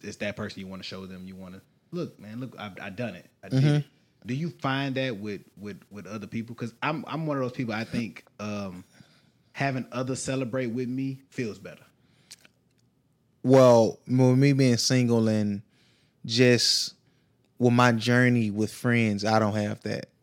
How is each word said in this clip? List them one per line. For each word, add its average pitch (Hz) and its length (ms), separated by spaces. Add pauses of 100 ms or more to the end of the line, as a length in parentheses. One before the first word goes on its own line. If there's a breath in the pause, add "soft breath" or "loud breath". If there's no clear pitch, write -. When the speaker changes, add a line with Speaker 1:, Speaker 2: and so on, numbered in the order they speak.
Speaker 1:
it's 101 160
that 104 180
person 101 240
you 95 60
wanna 92 180
show 95 220
them, 92 200
you 95 80
wanna, 92 260 (300)
"Look, 170 300
man, 107 200
look, 127 180
I've, 101 220
I 101 100
done 98 260
it. - 100 (160)
I 95 60
did 120 140
Speaker 2:
Mm-hmm. 147 140
Speaker 1:
it." 147 80 (400)
Do 123 100
you 160 160
find 135 440
that 131 240
with, 101 220 (160)
with, 101 240 (100)
with 98 160
other 101 220
people? 113 260
'Cause 113 260
I'm, 151 280
I'm 156 180
one 147 120
of 131 40
those 123 100
people, 113 220
I 110 100
think, 113 400 (140)
um, 101 460 (680 soft breath)
having 131 380
others 131 320
celebrate 131 460
with 120 200
me 135 300 (120)
feels 104 280
better. 90 240 (1600 soft breath)
Speaker 2:
Well, 127 640
with 127 320
me 139 140
being 131 240
single 117 520
and 104 340 (640)
just 120 680 (640)
with 120 140
my 123 200
journey 120 580
with 104 220
friends, 110 520
I 110 160
don't 107 160
have 104 260
that 110 240 (160)